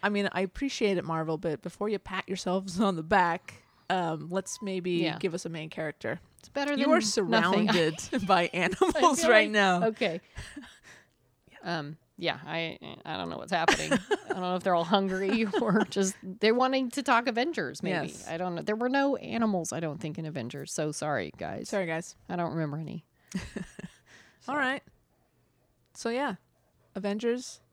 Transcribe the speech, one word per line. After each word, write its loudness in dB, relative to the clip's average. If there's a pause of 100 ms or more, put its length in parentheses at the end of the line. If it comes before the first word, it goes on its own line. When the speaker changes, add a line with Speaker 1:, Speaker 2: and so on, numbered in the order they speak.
Speaker 1:
I 2
mean, 0
I -2
appreciate 0
it, -4
Marvel, -2
but -4
before -6
you -2
pat -8
yourselves -4
<laughs> 4
on 0
the -4
back, 0 (260)
um, -2
let's -6
maybe -2
Speaker 2:
Yeah. 0
Speaker 1:
give -2
us -6
a -6
main -8
character. -6 (240)
Speaker 2:
It's -20
better -2
Speaker 1:
You 2
Speaker 2:
than 6
Speaker 1:
are 6 (300)
Speaker 2:
nothing. 4
<laughs> 2
Speaker 1:
surrounded 4 (180)
<laughs> -2
by 6
Speaker 2:
I 0
Speaker 1:
animals 4
Speaker 2:
feel 4
Speaker 1:
right 8
Speaker 2:
like, -4
Speaker 1:
now. 4
Speaker 2:
okay. -2
Speaker 1:
<laughs> -20 (1300)
Speaker 2:
Um, -6 (220)
yeah, -2 (100)
I, -4 (280)
I -6
don't -4
know -8
what's -10
happening. 4
I 0
don't -4
know 0
if -2
they're 4
all 4
hungry 2
<laughs> 2
or 4
just 0
they're 2
wanting 2
to -4
talk 4
Avengers, -2
maybe. -2
Speaker 1:
Yes. -12
Speaker 2:
I -6
don't -4
know. -4
There -2
were 0
no 4
animals, 0
I -2
don't -4
think, -6
in -6
Avengers. -6
So -2
sorry, -2
guys. -8
Speaker 1:
Sorry, 0
guys. -6 (120)
Speaker 2:
I -6
don't -2
remember -4
any. -8 (280)
Speaker 1:
<laughs> -4 (1000)
Speaker 2:
So. -8
Speaker 1:
All -2
right. 0 (1120)
So, -6
yeah. -2 (600)
Avengers. -2 (120)